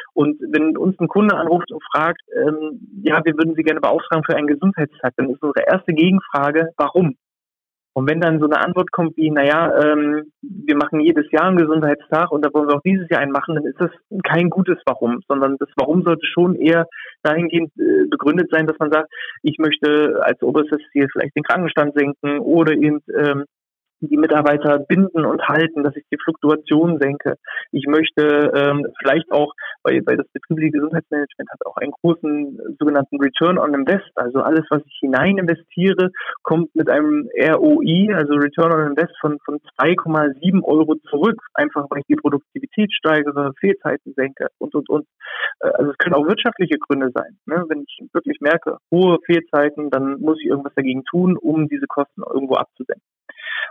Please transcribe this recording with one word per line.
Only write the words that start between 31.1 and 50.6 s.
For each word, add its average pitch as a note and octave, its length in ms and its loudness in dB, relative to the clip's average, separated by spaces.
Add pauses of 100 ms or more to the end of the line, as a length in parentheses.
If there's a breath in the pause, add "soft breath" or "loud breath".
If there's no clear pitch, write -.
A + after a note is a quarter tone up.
hat - 140 -12
auch - 140 -12
einen C#3 140 -6 (100)
großen, D3 560 -2
äh, - 40 -16 (160)
sogenannten C#3+ 400 0
Return D#3+ 380 0
on D3+ 160 0
Invest. C#3+ 420 -2
Also B2 260 -2
alles, D#3 280 0
was D3 160 0
ich - 160 -20
hinein C#3+ 380 0
investiere, F3+ 720 0 (320 loud breath)
kommt D#3+ 340 0
mit D#3 140 0
einem D3 460 0
R D3+ 260 2
O D4+ 180 6
I, F#3 320 2
also D3 220 0
Return D3 360 2
on D#3 180 2
Invest D3 300 -2
von, D3 280 -2
von D3 140 -8 (140)
zwei D#3+ 200 2
Komma D#3 340 0 (140)
sieben F#3 200 2
Euro D#3 340 2 (120)
zurück, G#3 320 0 (140)
einfach D3 340 -2
weil - 120 -6
ich - 60 -12
die - 100 2
Produktivität D3 760 -4
steigere, C#3+ 680 -2
Fehlzeiten G3 540 -2
senke C3+ 360 -4 (100)
und, - 160 -8
und, D3 160 -4
und. D3+ 160 -2 (540 loud breath)
Äh, - 80 -2
also C#3+ 240 0
es - 40 -14
können - 200 0
auch D3 120 2
wirtschaftliche F#3+ 480 -2
Gründe C3+ 380 -2
sein, - 320 -8
ne? E3+ 220 -2
Wenn D#3 200 -6
ich - 240 -20
wirklich - 300 -6
merke, D#3 340 -2 (160)
hohe F3 320 4
Fehlzeiten, D3+ 640 0
dann C3+ 320 -2
muss D#3 180 0
ich D3+ 100 -6
irgendwas C#3 260 -4